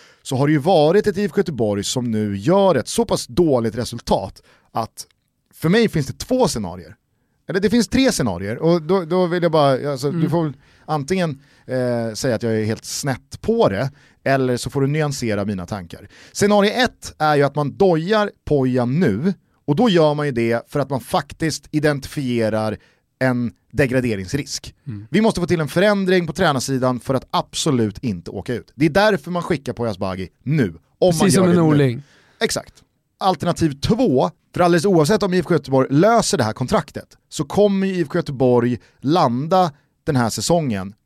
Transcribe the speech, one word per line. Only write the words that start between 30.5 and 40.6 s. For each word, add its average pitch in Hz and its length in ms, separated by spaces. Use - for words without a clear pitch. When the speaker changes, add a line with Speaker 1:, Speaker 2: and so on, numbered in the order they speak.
Speaker 1:
Om 180 120
Speaker 2:
Precis 160 100
Speaker 1:
man 196 80
gör - 60
Speaker 2:
som 190 80
en 180 60
Speaker 1:
det 175 60
nu. 170 120
Speaker 2:
Norling. 139 340
Speaker 1:
Exakt. - 320
Alternativ 175 600
två, 202 500
för 165 80
alldeles 170 240
oavsett 185 380
om 185 100
I 185 60
F 170 80
K 180 60
Göteborg 135 380
löser 190 460
det 127 60
här 107 100
kontraktet, - 640
så - 140
kommer 196 440
ju 190 60
I 180 80
F 147 100
K 180 60
Göteborg 123 600
landa 156 720
den 151 120
här 120 140
säsongen 110 640